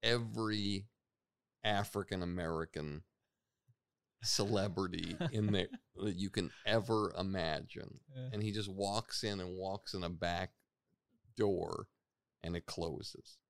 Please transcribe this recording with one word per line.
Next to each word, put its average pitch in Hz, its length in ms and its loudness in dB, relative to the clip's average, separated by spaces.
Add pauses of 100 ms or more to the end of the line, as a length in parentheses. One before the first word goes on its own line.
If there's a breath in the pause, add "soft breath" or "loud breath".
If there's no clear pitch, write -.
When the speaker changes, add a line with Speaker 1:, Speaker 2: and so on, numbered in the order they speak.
Speaker 1:
every 110 840 2 (760)
African-American 87 1400 0 (1200)
celebrity 95 920 2 (140)
in 107 220 4
there 92 160 4 (140)
Speaker 2:
<laughs> - 200 -20
Speaker 1:
that 98 140 0
you 95 120 0
can 95 220 0 (160)
ever 107 500 4
imagine. 85 840 -2 (160)
Speaker 2:
Yeah. 127 160 -8
Speaker 1:
And 104 100 -2
he 107 80 0
just 101 180 -4
walks 98 540 -2
in 101 160 0
and 90 180 -4
walks 95 380 -4
in 95 80 -2
a 85 80 0
back 87 400 0 (840)
door 95 500 2 (560)
and 85 140 -2
it 85 100 -6
closes. - 720 -6 (120)